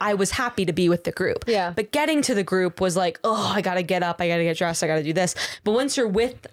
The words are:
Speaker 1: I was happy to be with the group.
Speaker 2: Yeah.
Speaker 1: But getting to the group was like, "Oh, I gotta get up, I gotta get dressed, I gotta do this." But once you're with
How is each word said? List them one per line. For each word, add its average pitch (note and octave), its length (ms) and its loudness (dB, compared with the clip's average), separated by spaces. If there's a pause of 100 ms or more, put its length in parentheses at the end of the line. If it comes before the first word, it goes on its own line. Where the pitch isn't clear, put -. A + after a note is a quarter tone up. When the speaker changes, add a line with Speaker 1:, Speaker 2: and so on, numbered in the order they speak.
Speaker 1:
I G#3 140 2
was F#3+ 160 0
happy A#3+ 340 -2
to E3+ 80 0
be F3 160 4
with E3+ 160 2
the E3 80 -4
group. - 340 -2
Speaker 2:
Yeah. G3 260 0
Speaker 1:
But G#3+ 200 -4
getting D4 300 2
to B3+ 120 0
the G3+ 80 0
group F3+ 380 0
was F#3 160 2
like, F3 260 0
"Oh, G#3+ 320 0
I G3+ 60 2
gotta F#3 220 0
get F3+ 200 0
up, E3+ 160 -2
I F3 80 0
gotta E3+ 160 2
get E3 140 0
dressed, E3 260 0
I E3+ 40 0
gotta D#3 160 2
do D#3 100 -2
this." F3+ 200 0 (300)
But G#3 80 0
once C4+ 240 0
you're A#3+ 140 2
with A#3 440 0